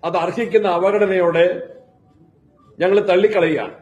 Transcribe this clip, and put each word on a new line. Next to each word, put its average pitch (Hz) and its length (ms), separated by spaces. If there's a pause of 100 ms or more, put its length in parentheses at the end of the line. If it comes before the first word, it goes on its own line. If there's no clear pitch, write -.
അത് 175 140
അർഹിക്കുന്ന 202 560
അവഗണനയോടെ 185 640 (1400)
ഞങ്ങൾ 190 160 (100)
തള്ളിക്കളയുകയാണ്. 175 720